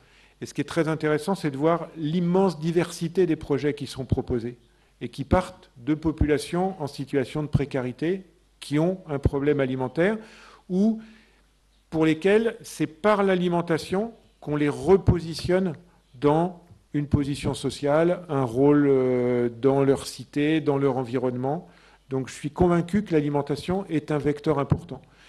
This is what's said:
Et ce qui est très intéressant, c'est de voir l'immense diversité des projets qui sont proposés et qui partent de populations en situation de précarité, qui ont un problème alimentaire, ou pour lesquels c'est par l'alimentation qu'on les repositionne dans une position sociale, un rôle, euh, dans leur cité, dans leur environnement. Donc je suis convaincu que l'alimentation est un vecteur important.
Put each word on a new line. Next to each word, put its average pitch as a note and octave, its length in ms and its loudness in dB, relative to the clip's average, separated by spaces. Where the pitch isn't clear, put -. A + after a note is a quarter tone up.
Et B2 40 -8
ce - 80 -14
qui - 80 -2
est C3+ 40 -4
très D#3+ 240 0
intéressant, D3+ 440 0
c'est D#3+ 180 -4
de C3 60 -6
voir D#3+ 380 0
l'immense F3 640 2
diversité E3+ 640 0
des D#3 120 0
projets C#3+ 360 -2
qui C#3 140 -10
sont C3 160 -10
proposés A#2+ 540 -4
et B2+ 80 -8
qui - 140 -10
partent - 540 -6
de B2 160 -4
populations D3+ 880 -2
en C#3 60 -4
situation C#3 560 -4
de C#3+ 40 -4
précarité, C#3+ 760 -2
qui D3 200 -2
ont F#3 180 0
un C#3+ 120 -4
problème C#3+ 400 0
alimentaire, C3 580 0
ou G#3+ 300 2
pour D#3+ 120 0
lesquels F#3+ 600 4
c'est - 240 -4
par G#3 340 2
l'alimentation F3+ 920 0
qu'on D3 160 -4
les D3 140 2
repositionne E3+ 1040 2
dans D#3 440 2
une D3 100 -2
position C#3+ 480 -2
sociale, D#3 720 0
un C#3 160 0
rôle, C#3+ 460 4
euh, B2 600 2
dans C3+ 340 2
leur C3+ 240 2
cité, D3 540 -2
dans C#3 180 0
leur C3+ 180 2
environnement. B2+ 680 -4
Donc C3 200 -4
je - 40 -14
suis - 160 -8
convaincu F3 540 2
que E3+ 100 -4
l'alimentation D3 760 0
est D3+ 200 -2
un D3+ 80 0
vecteur D3 400 -2
important. - 440 -4